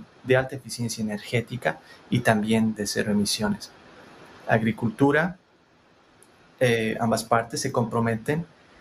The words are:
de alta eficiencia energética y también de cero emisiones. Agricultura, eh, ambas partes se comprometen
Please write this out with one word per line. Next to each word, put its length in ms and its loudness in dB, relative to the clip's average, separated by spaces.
de 120 4
alta 200 0
eficiencia 460 -6
energética 760 -4
y 120 2
también 540 2
de 120 -6
cero 240 -2
emisiones. 600 -2
Agricultura, 880 2
eh, 420 2
ambas 220 0
partes 380 0
se 100 -4
comprometen 760 0